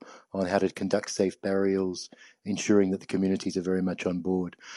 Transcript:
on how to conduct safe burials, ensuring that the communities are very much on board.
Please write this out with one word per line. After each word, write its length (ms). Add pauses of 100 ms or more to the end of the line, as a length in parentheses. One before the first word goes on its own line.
(320)
on 140
how 120
to 120
conduct 400
safe 320
burials, 680 (360)
ensuring 460
that 100
the 60
communities 500
are 60
very 200
much 240
on 140
board. 360 (200)